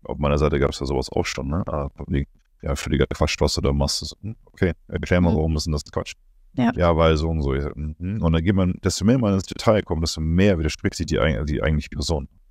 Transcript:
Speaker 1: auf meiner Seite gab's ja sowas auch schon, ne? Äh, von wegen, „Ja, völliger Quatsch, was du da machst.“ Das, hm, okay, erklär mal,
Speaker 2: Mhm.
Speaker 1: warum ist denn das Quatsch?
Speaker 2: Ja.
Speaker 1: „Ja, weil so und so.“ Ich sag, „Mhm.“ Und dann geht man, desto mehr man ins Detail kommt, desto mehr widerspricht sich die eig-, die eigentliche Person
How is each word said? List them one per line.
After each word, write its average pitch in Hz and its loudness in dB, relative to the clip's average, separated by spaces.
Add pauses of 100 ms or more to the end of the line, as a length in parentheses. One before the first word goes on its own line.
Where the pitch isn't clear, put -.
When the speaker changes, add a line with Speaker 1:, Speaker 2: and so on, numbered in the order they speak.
Speaker 1:
auf - -8
meiner 71 2
Seite 76 2
gab's 69 0
ja 69 -4
sowas 65 -2
auch 85 -2
schon, 67 -6
ne? 82 -2
Äh, 71 -4
von 78 -14
wegen, 69 0 (360)
„Ja, 73 -4
völliger - 0
Quatsch, - -2
was 73 0
du - -4
da 69 0
machst.“ 69 0
Das, - -12
hm, 107 -10 (100)
okay, 90 0 (160)
erklär 90 0
mal, 85 4
Speaker 2:
Mhm. 76 2
Speaker 1:
warum 80 0
ist 73 -4
denn 80 -2
das 73 -4
Quatsch? - -8 (400)
Speaker 2:
Ja. 233 0
Speaker 1:
„Ja, 85 4
weil 80 6
so 78 0
und 80 -2
so.“ 67 0
Ich 69 -2
sag, - -8
„Mhm.“ 87 -6
Und 82 4
dann 82 2
geht 98 4
man, 90 2 (100)
desto 92 -2
mehr 123 4
man 104 2
ins 95 -2
Detail - 0
kommt, 80 -2
desto 80 -4
mehr 87 4
widerspricht 76 -2
sich 82 -4
die - 0
eig-, 76 2
die 73 -2
eigentliche 76 0
Person 73 -4 (220)